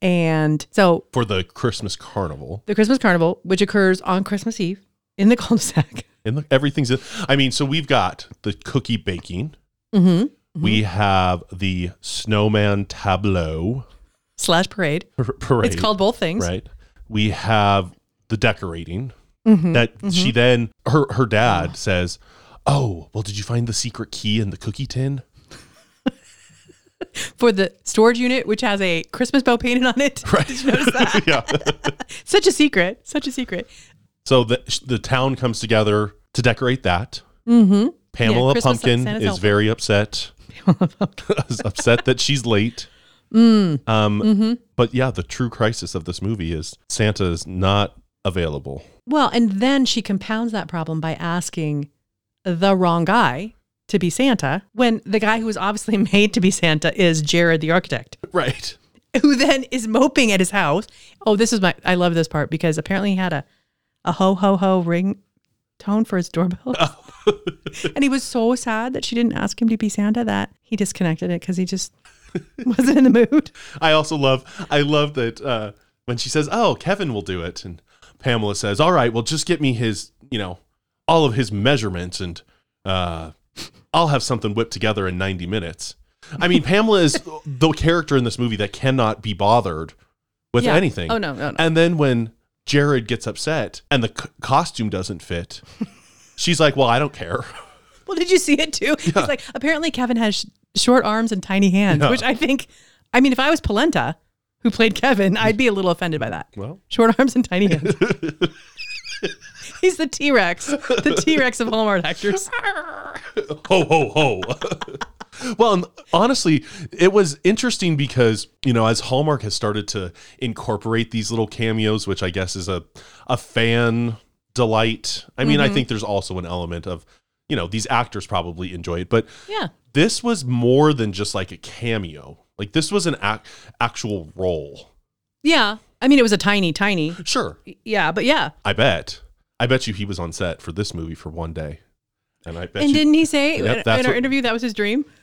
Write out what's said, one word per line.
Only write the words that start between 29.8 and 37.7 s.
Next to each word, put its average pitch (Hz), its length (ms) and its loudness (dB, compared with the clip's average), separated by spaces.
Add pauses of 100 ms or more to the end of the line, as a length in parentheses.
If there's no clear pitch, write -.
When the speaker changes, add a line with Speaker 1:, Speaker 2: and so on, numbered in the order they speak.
Speaker 1:
on 254 140 0
it. 277 260 -2
<laughs> - 60 -2
Speaker 2:
Right. - 140 4
Speaker 1:
Did 254 160 -8
you 269 80 2
notice 254 220 2
that? 247 300 2
Speaker 2:
<laughs> - 40 -16
Yeah. 147 640 -4 (320)
Speaker 1:
Such 370 220 2
a 370 60 6
secret. 220 560 0
Such - 180 -6
a 269 60 -6
secret. 240 360 -8 (580)
Speaker 2:
So 127 180 4
the, 120 240 -2
sh-, - 120 -6
the 127 180 -4
town 135 380 0
comes 120 220 -4
together 107 560 0 (200)
to 123 80 -2
decorate 123 400 0
that. 92 400 -2 (260)
Speaker 1:
Mm-hmm. 214 400 6 (240)